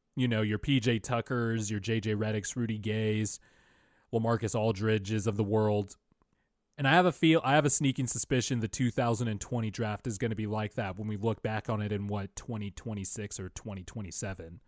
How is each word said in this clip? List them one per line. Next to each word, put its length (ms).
You 120
know, 140
your 180
P 200
J 200
Tuckers, 720
your 80
J 200
J 140
Redicks, 420
Rudy 220
Gays, 600
LaMarcus 420
Aldridges 720
of 100
the 60
world. 540
And 100
I 40
have 140
a 60
feel, 320
I 120
have 100
a 40
sneaking 380
suspicion 520
the 80
two 240
thousand 360
and 140
twenty 300
draft 340
is 120
gonna 180
be 120
like 280
that 220
when 100
we 100
look 240
back 260
on 140
it 100
in, 160
what, 280
twenty 340
twenty-six 720
or 100
twenty 340
twenty-seven. 840